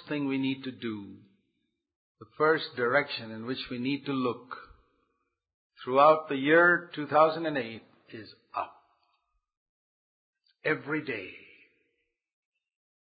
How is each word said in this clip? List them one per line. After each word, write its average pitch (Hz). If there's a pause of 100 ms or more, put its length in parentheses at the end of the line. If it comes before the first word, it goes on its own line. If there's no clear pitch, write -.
thing 147
we 135
need 135
to 131
do, 107 (1000)
the 113 (100)
first 156
direction 120
in 113
which 131
we 123
need 135
to 139
look 127 (1300)
throughout 147
the 147
year 170
two 151
thousand 160
and 147
eight 113 (260)
is 107 (240)
up. 98 (1900)
Every 151
day, 104 (1800)